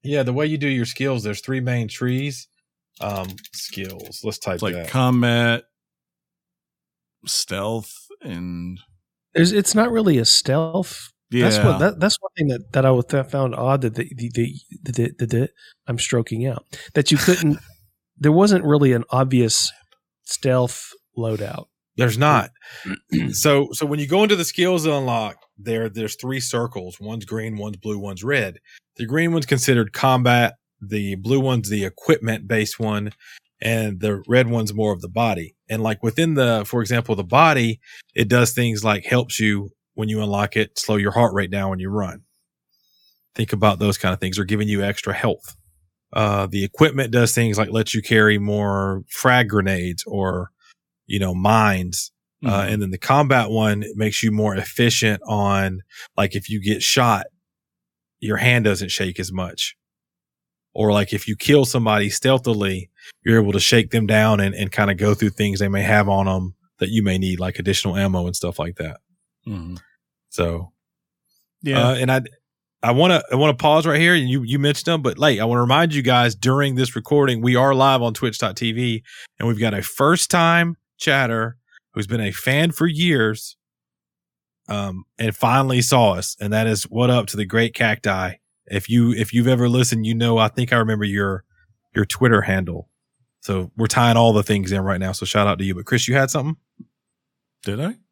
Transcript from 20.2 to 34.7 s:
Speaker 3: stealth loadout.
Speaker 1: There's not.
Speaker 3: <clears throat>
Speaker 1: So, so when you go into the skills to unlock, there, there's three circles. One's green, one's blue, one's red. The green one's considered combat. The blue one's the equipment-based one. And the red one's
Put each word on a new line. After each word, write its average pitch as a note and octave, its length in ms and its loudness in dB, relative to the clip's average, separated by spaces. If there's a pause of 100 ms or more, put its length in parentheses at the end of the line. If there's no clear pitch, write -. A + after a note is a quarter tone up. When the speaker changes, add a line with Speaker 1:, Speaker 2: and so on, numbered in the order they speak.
Speaker 3:
stealth - 680 -2 (280)
loadout. A2 480 -6 (300)
Speaker 1:
There's A#2 220 2
not. C3+ 320 2 (340)
Speaker 3:
<clears throat> F#3+ 60 -10 (420)
Speaker 1:
So, C#3+ 400 2
so D#3 140 -6
when D3 140 -4
you D3 80 -4
go F#3 160 2
into G#3 120 2
the E3+ 80 -4
skills F3 400 -2
to D#3 100 0
unlock, A#2 420 -4 (200)
there, A2+ 320 -6
there's G#2+ 280 -8
three C3 240 -8
circles. A#2 600 -6
One's G#2+ 240 -12
green, A2 320 -8
one's G#2 200 -10
blue, G#2 220 -8
one's G2 260 -10
red. A#2 340 -4 (380)
The A#2+ 100 -8
green D#3+ 260 -2
one's D#3 140 -2
considered B2 460 2
combat. B2 640 2 (260)
The G2+ 340 -6
blue A2 260 0
one's A#2+ 300 0
the G#2 140 0
equipment-based A2 960 -2
one. G#2 320 -4 (500)
And A2 380 -2
the G2+ 280 -2
red B2 200 4
one's A2 260 -2